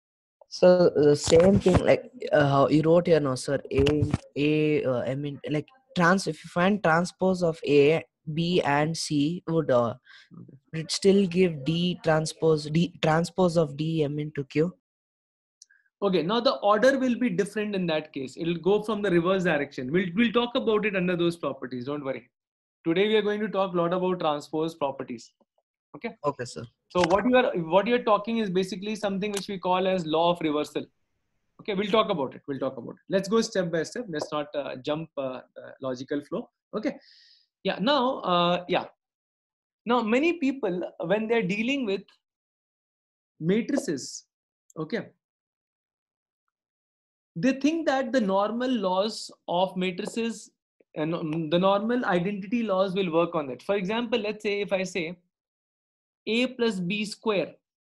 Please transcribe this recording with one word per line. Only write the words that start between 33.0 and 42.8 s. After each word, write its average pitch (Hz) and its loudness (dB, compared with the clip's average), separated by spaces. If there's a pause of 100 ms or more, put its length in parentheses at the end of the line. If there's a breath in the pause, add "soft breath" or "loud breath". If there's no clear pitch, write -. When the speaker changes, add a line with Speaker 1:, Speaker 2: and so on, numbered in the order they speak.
Speaker 2:
Let's 185 -2
go 226 2
step 185 -2
by 165 -2
step. 233 -10
Let's 151 -8
not, 147 -6
uh, 135 -8
jump, 151 -6
uh, 131 -6 (140)
the 123 -18
logical 131 -6
flow. 208 -8 (260)
Okay. 220 -4 (680 soft breath)
Yeah. 180 -2
Now, 269 0
uh, 175 0
yeah. 151 -2 (1000)
Now, 240 0
many 262 2
people, 269 -4 (240)
when 214 0
they're 226 0
dealing 233 -2
with 190 -4 (1400)